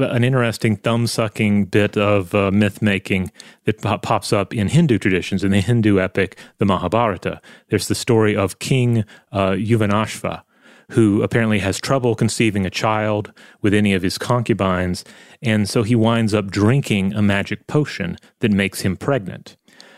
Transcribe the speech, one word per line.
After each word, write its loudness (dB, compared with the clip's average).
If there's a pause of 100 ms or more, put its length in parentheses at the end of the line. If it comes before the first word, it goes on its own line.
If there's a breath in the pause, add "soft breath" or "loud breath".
(120)
an 2
interesting 0
thumb-sucking 0
bit 0
of, 0
uh, 2
myth-making 0 (320 loud breath)
that -4
po-, -2
pops -2
up -2
in 0
Hindu 4
traditions, -2
in 2
the 4
Hindu 2
epic, -2 (200 loud breath)
the 0
Mahabharata. -2 (300 loud breath)
There's -2
the -2
story 2
of -2
King, 0 (260 loud breath)
uh, 0
Yuvanashva, -2 (500 soft breath)
who 4
apparently 0
has -2
trouble 0
conceiving 0
a -2
child -2 (300 loud breath)
with 2
any 4
of -2
his -2
concubines, -2 (380 loud breath)
and 0
so 0
he 0
winds 2
up -2
drinking 2
a 0
magic -2
potion -4 (240 soft breath)
that 2
makes 0
him -2
pregnant. -6 (400 loud breath)